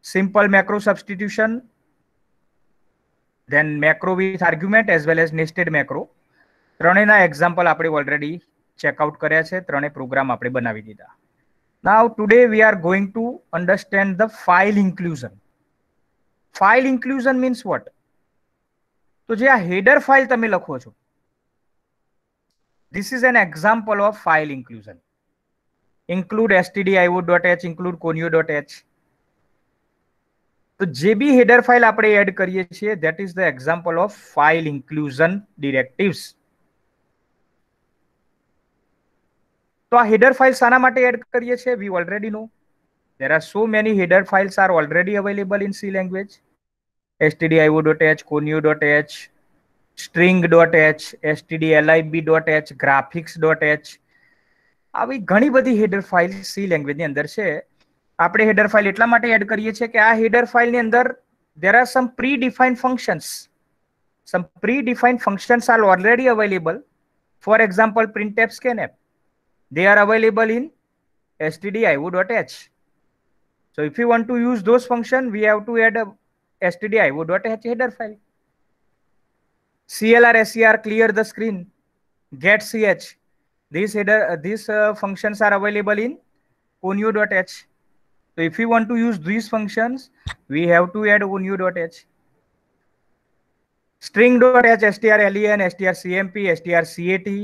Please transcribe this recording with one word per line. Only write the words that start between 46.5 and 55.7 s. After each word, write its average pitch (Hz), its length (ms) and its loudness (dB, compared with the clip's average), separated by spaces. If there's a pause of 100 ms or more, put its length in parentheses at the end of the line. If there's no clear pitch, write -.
S 151 200 2
T 165 100 0
D 160 140 4
I 151 100 6
O 156 60 2
dot 156 220 0
H, 156 280 2
conio 151 320 -2
dot 151 200 0
H, 147 300 0 (920)
string 180 340 2 (140)
dot 165 220 4
H, 156 280 2 (200)
S 151 200 -4
T 165 200 -12
D 160 40 -2 (140)
L 156 140 2
I 165 60 4 (140)
B 165 140 -2
dot 160 260 2
H, 156 180 -4 (120)
graphics 139 500 -2 (100)
dot 160 180 0
H. 151 300 -2 (1120)
આવી 254 140 -6 (140)
ઘણી 220 260 4
બધી 254 260 2